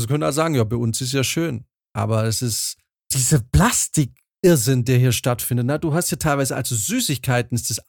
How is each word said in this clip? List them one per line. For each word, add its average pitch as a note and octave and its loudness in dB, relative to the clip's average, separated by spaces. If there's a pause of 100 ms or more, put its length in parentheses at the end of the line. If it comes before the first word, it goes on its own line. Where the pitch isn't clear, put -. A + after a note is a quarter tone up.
können D3 -2
also D3 -2
sagen, D#3+ 0
ja, A#2+ 4
bei G#2+ -2
uns A2+ -2
ist B2+ -6
ja C3+ 2
schön. D#3+ -4 (280)
Aber G#2+ 0
es A2 -2
ist, - -6 (360)
diese C3 2
Plastikirrsinn, D3 2
der B2+ 4
hier B2+ 4
stattfindet, A#2+ 0
ne? D3 -2
Du D#3 -2
hast F3 0
ja D#3 -4
teilweise, C#3 0
also B2+ -4
Süßigkeiten B2 -2
ist - -4
das - -6